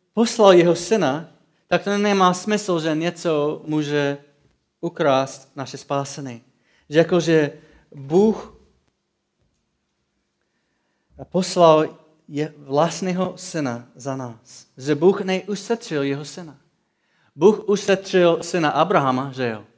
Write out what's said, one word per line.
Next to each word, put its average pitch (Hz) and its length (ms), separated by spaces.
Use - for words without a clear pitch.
poslal 214 400
jeho 175 220
syna, 165 560
tak 175 160
to 202 140
nemá 196 360
smysl, 202 460
že 156 140
něco 156 720
může 147 520
ukrást 143 760
naše 135 220
spásení. 139 640
Že 147 100
jako, 170 220
že 156 320
Bůh 170 640
poslal 170 560
je, 151 300
vlastního 165 760
syna 123 580
za 135 220
nás. 120 500
Že 139 180
Bůh 190 260
neušetřil 190 840
jeho 139 220
syna. 147 320
Bůh 208 320
ušetřil 190 760
syna 165 280
Abrahama, 139 600
že 123 180
jo? 104 140